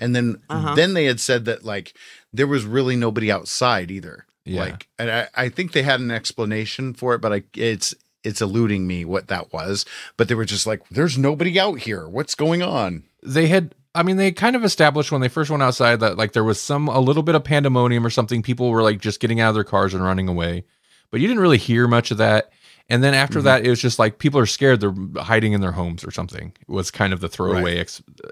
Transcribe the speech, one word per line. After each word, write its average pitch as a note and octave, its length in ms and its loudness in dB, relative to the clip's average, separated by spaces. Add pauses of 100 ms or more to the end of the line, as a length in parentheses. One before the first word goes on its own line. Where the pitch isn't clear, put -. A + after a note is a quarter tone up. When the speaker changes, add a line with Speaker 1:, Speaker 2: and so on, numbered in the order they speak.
Speaker 1:
And A#2+ 160 0
then, A#2+ 240 -2 (100)
Speaker 2:
Uh-huh. D3+ 240 -2
Speaker 1:
then F3+ 200 4
they D#3+ 100 2
had B2+ 160 0
said B2 240 0
that, A2 200 -6
like, G2+ 300 -10 (380)
there C3+ 160 0
was C3+ 160 0
really B2+ 320 0
nobody A2 340 0
outside F#2+ 640 -2
either. E2+ 340 -14 (180)
Speaker 3:
Yeah. F#2 180 -6
Speaker 1:
Like, F#2 260 -12 (100)
and A#2 100 -4
I, A2+ 280 -2
I B2+ 140 -2
think F3+ 200 -6
they C3+ 140 0
had C3+ 160 0
an A#2+ 100 -4
explanation A2 840 -6
for B2 200 -2
it, A2+ 60 -4
but A2 120 0
I, G2+ 120 -2 (100)
it's, A2 400 -4 (300)
it's G#2+ 160 -6
eluding G#2 480 0
me F2 160 -4
what F#2 240 -6
that F2 240 -6
was. F#2+ 320 -6 (320)
But G#2+ 120 2
they A#2+ 60 0
were A2 120 -2
just G2+ 200 -4
like, A2 220 -4
"There's C#3+ 300 0
nobody E3 420 0
out F#3 200 -2
here. F2+ 280 -8
What's B2 260 -6
going E3 280 0
on?" G#2 400 -4 (200)
Speaker 3:
They D#3 260 2
had, F3+ 260 2 (200)
I E3+ 80 0
mean, F#3 140 0
they F#3+ 160 2
kind A#3 240 0
of A#3 80 -2
established D3+ 480 2
when C#3 80 0
they B2+ 80 2
first D3+ 220 -2
went D3 120 0
outside A#2+ 380 2
that, G#2 160 0
like, G#2+ 160 -2
there A2+ 120 2
was A2 140 2
some, D3 300 -2
a B2+ 120 2
little D3 220 4
bit D#3+ 120 2
of C#3+ 100 2
pandemonium B2+ 600 2
or A#2 40 0
something. A2+ 340 -2
People B2 280 0
were, A2+ 120 2
like, G#2+ 160 4
just G#2+ 220 -4
getting A2+ 200 0
out A2+ 100 4
of G#2+ 40 2
their G#2+ 100 0
cars G2 280 2
and F#2 100 -2
running F#2 240 0
away. F2 380 -2 (460)
But A2+ 100 -2
you F#3 80 2
didn't A#3 140 2
really D#3 160 6
hear A#2+ 280 2
much A#2 240 2
of A2 60 -4
that. G#2+ 340 2 (380)
And A#2+ 160 2
then C#3 80 4
after C#3 280 2
Speaker 1:
Mm-hmm. C3+ 40 0
Speaker 3:
that, C3 220 6
it - 40 4
was A#2 100 2
just B2 180 0
like, A2 200 2
people C#3+ 220 2
are A2 60 4
scared. C3 340 4
They're G2+ 140 0 (280)
hiding A2 300 2
in G2+ 80 2
their F2+ 120 -2
homes F2 300 -6
or - 80 -12
something, F2+ 420 -10 (140)
was F#2+ 240 -4
kind G2 220 0
of F2 80 -4
the E2+ 80 -4
throwaway F2+ 460 0
Speaker 1:
Right. F2 60 -2
Speaker 3:
ex-, - 220 -10 (300)